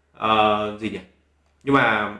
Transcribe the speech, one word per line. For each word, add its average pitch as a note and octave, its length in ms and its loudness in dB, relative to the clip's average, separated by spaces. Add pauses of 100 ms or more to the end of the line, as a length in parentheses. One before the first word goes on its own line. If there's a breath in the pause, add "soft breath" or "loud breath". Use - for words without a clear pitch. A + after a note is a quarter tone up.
(140)
ờ, G#2+ 680 0
gì A2 100 -6
nhỉ? F#2 100 -8 (640)
Nhưng C#3 120 2
mà G#2+ 440 0